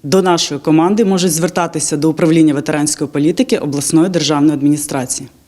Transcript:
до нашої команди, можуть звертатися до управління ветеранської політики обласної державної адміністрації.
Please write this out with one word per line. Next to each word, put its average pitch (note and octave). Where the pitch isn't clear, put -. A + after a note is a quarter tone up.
до D3
нашої E3+
команди, F3
можуть F#3+
звертатися E3
до D3+
управління D#3+
ветеранської D3
політики F3
обласної D#3
державної D3+
адміністрації. C#3+